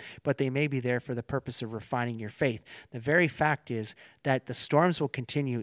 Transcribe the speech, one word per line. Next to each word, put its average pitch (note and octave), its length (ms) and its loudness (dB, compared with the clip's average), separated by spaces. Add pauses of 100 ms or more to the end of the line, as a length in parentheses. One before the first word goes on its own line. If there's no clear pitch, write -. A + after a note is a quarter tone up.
(220)
but C#3+ 160 0
they C3+ 120 0
may C#3+ 180 0
be C3+ 140 -2
there B2 180 0
for B2 160 -8
the A#2 80 -6
purpose - 380 -2
of A2 100 -6
refining A#2 480 -4
your G#2+ 100 -8
faith. A#2+ 360 -2 (240)
The B2 100 -10
very D3+ 300 4
fact D3+ 420 0
is A2 240 -2 (280)
that C3 240 0
the B2+ 60 -6
storms D#3+ 460 4
will D3+ 80 0
continue, B2+ 540 -2